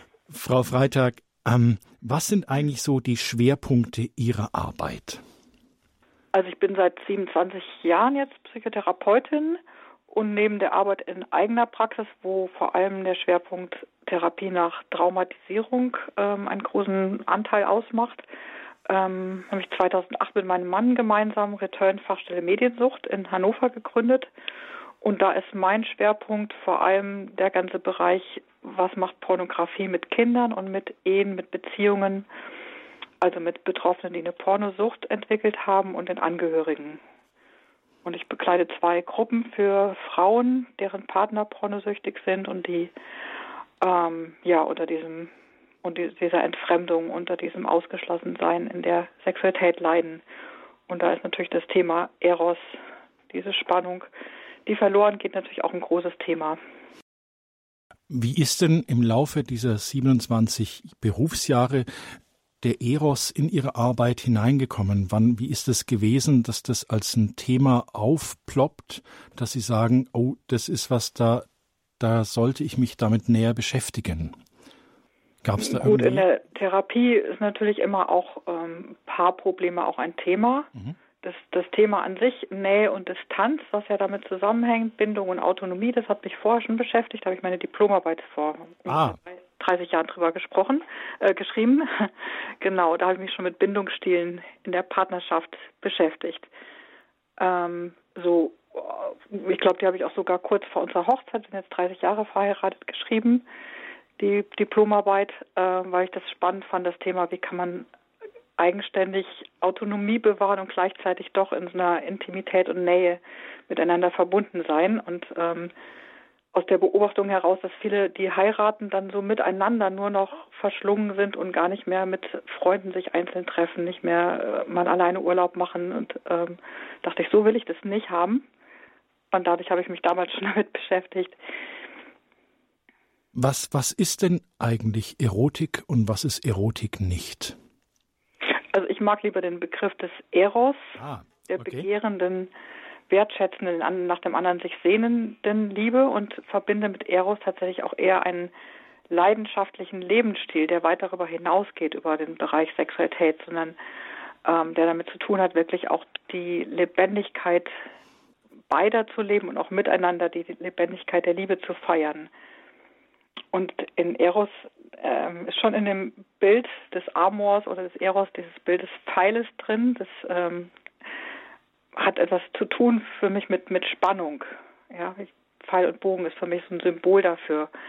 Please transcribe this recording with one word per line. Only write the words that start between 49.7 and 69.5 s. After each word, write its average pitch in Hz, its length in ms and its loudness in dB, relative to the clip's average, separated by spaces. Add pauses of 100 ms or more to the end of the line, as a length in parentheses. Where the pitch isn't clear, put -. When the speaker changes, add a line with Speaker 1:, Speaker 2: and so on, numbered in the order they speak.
Speaker 2:
leiden. 165 420 0 (640)
Und 175 160 -6
da 170 100 4
ist 175 100 -4
natürlich 180 280 -6
das - 160 -2
Thema 175 420 2 (120)
Eros, 170 360 2 (760)
diese 185 200 -6
Spannung, 180 520 -2 (640)
die 214 80 0
verloren 202 420 4
geht, - 160 -8
natürlich - 300 -6
auch 170 100 -4
ein 175 60 -6
großes 175 320 -2 (120)
Thema. 160 320 -2 (1500)
Speaker 1:
Wie 127 320 0
ist - 220 2
denn 165 240 6
im 120 160 4
Laufe 131 400 2
dieser 120 340 0
siebenundzwanzig 113 1080 2 (160)
Berufsjahre 123 840 2 (800)
der 120 180 0
Eros 143 480 2
in 151 180 0
Ihre 135 280 -2
Arbeit 120 420 2
hineingekommen? 110 920 2
Wann, 110 260 6
wie 120 100 -4
ist - 200 -4
es - 180 0
gewesen, 123 560 4
dass - 220 -4
das - 260 -4
als 110 260 -2
ein 107 200 2
Thema 127 560 4
aufploppt, - 1120 -2 (320)
dass 117 160 -4